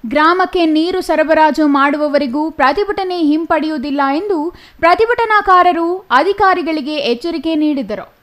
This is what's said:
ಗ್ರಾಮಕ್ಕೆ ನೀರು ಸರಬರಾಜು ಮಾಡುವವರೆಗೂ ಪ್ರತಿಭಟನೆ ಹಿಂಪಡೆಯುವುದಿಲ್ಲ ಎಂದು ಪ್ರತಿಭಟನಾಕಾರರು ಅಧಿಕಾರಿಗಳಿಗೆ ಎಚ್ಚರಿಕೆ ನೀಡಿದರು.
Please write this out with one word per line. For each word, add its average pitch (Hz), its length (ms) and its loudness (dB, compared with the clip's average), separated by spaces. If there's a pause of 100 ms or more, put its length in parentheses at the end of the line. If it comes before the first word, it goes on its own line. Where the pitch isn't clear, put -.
(140)
ಗ್ರಾಮಕ್ಕೆ 349 600 2
ನೀರು 349 360 0
ಸರಬರಾಜು 311 580 2 (100)
ಮಾಡುವವರೆಗೂ 294 680 0 (160)
ಪ್ರತಿಭಟನೆ 370 600 -2 (120)
ಹಿಂಪಡೆಯುವುದಿಲ್ಲ 302 680 -2 (180)
ಎಂದು 392 200 -4 (440)
ಪ್ರತಿಭಟನಾಕಾರರು 370 1040 2 (320)
ಅಧಿಕಾರಿಗಳಿಗೆ 330 760 0 (160)
ಎಚ್ಚರಿಕೆ 320 500 -4
ನೀಡಿದರು. 254 440 -4 (160)